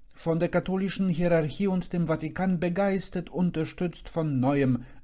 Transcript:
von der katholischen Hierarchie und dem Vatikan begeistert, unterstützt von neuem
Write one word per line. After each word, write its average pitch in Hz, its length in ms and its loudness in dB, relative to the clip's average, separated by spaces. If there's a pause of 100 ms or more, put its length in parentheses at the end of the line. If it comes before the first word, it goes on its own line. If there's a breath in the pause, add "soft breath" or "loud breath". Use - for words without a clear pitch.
(140 soft breath)
von 165 260 0
der 170 100 2
katholischen 185 600 0
Hierarchie 170 580 2
und 185 260 -2
dem 170 140 2
Vatikan 165 520 0
begeistert, 180 720 0
unterstützt 170 800 -2
von 151 300 0
neuem 131 400 4 (240 loud breath)